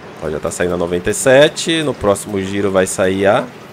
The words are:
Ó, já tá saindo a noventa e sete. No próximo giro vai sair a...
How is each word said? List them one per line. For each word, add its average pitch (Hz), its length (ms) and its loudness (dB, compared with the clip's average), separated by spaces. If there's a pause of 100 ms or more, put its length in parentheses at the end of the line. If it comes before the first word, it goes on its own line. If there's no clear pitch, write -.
(240)
Ó, 78 60 -6
já 76 100 -6
tá 82 100 -6
saindo 90 240 -2
a 90 40 -2
noventa 87 340 -2
e - 20 0
sete. 151 720 2
No 135 100 -2
próximo 101 480 -2
giro 98 300 -2
vai 95 160 2
sair 98 400 0
a... 113 140 4 (320)